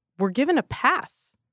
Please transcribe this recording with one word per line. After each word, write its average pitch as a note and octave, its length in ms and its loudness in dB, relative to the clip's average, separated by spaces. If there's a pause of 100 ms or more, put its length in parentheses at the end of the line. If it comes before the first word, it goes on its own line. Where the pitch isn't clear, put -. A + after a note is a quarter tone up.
(180)
were G3 140 0
given C#4+ 260 2
a A#3 60 0
pass - 720 -4 (180)